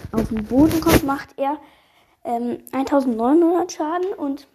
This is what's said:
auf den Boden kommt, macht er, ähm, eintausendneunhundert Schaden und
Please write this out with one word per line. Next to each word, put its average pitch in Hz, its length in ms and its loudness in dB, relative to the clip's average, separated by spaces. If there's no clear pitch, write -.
auf 220 180 -2
den 220 160 -6
Boden 311 360 2
kommt, 320 220 4
macht 277 340 -4
er, 277 200 -4
ähm, 240 460 -6
eintausendneunhundert 277 1000 2
Schaden 359 420 -4
und 285 420 -8